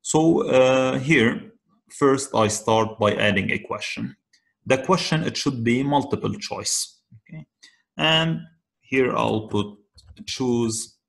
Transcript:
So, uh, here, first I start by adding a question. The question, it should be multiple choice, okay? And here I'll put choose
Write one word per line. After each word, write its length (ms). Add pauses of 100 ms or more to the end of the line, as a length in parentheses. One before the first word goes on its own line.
So, 480
uh, 520
here, 520 (380)
first 440
I 140
start 500
by 160
adding 360
a 80
question. 580 (480)
The 140
question, 460
it 120
should 260
be 200
multiple 520
choice, 680 (280)
okay? 160 (540)
And 420 (400)
here 320
I'll 360
put 280 (480)
choose 720 (120)